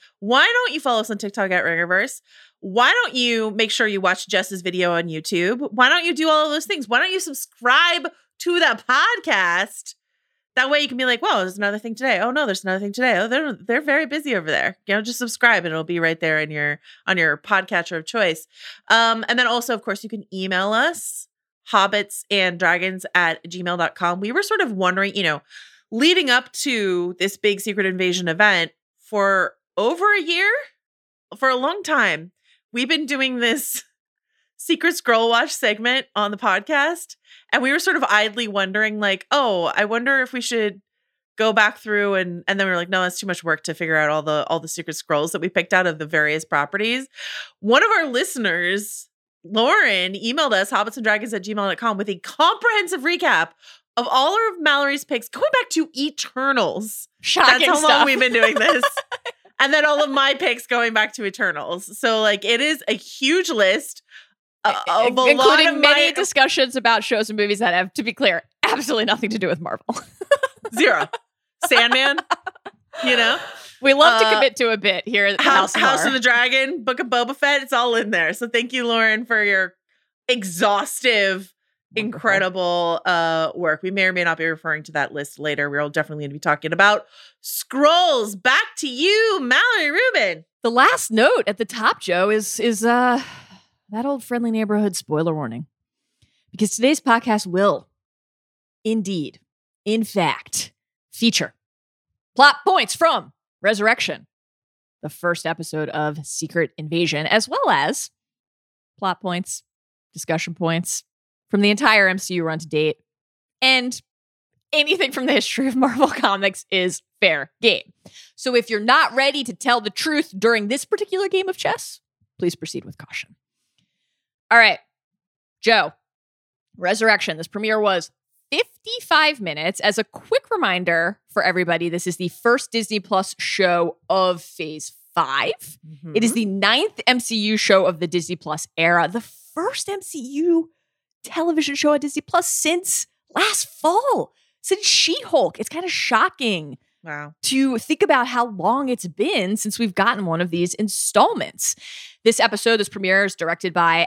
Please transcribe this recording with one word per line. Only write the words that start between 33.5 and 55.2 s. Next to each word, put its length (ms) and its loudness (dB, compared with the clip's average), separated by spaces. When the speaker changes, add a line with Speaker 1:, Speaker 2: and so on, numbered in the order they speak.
Speaker 1:
<laughs> 720 -20
Secret 380 -2
Scroll 340 2
Watch 220 2
segment 640 -2
on 160 -2
the 60 -10
podcast. 800 -2
And 80 2
we 120 0
were 60 0
sort 180 0
of 100 -2
idly 400 0
wondering, 540 -2
like, 300 -2
"Oh, 440 2
I 100 4
wonder 360 0
if 100 -6
we 80 -6
should 420 -4
go 140 2
back 280 2
through." 360 0
And, 320 -4
and 120 0
then 80 0
we 40 0
were 60 0
like, 120 -4
"No, 120 0
that's 180 -4
too 80 -8
much 160 -6
work 200 -2
to 100 -6
figure 240 -2
out 120 2
all 120 0
the, 260 -2
all 140 0
the 80 -14
Secret 240 -10
Scrolls 400 -2
that 80 -4
we 80 -2
picked 240 -2
out 140 4
of 120 -4
the 60 -8
various 400 0
properties." 640 -2
One 240 4
of 80 4
our 160 2
listeners, 1000 -4
Lauren, 720 2
emailed 400 -2
us, 180 0
hobbits 240 -2
and 80 -10
dragons 300 0
at 100 -4
gmail 120 -8
dot 220 -2
com, 200 -2
with 120 -6
a 100 -6
comprehensive 800 0
recap 480 0
of 120 -2
all 240 2
of 120 -10
Mallory's 420 0
picks 240 -6